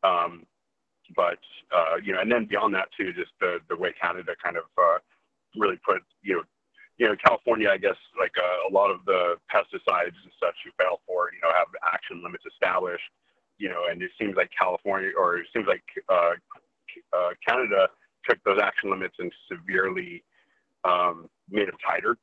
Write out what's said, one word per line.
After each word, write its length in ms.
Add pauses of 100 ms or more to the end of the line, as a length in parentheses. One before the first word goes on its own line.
Um, 400 (720)
but, 240 (320)
uh, 320
you 80
know, 80
and 100
then 160
beyond 280
that 240
too, 160
just 260
the, 200 (100)
the 80
way 160
Canada 400 (100)
kind 140
of, 80 (120)
uh, 200 (580)
really 300
put, 160 (200)
you 140
know, 80 (540)
you 100
know, 160
California, 460
I 80
guess, 180 (240)
like, 180
uh, 300
a 60
lot 180
of 140
the 300 (180)
pesticides 720
and 160
such 140 (100)
you 120
fail 300
for, 240
you 100
know, 140
have 120 (260)
action 280
limits 300
established, 560 (500)
you 120
know, 200
and 120
it 180
seems 160
like 160
California, 680
or 200
it 160
seems 120
like, 180 (260)
uh, 220 (840)
uh, 140 (180)
Canada 400 (400)
took 160
those 180
action 280
limits 300
and 120 (180)
severely, 760 (580)
um, 460 (200)
made 200
them 160
tighter. 380